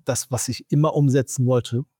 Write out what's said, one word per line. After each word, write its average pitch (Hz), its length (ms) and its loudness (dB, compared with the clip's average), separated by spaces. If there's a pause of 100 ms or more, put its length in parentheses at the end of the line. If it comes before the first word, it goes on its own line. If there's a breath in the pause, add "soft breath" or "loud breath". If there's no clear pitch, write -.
das, - 260 -4
was - 180 -4
ich - 220 -8
immer 151 240 2
umsetzen 131 520 2
wollte, 123 380 0 (160)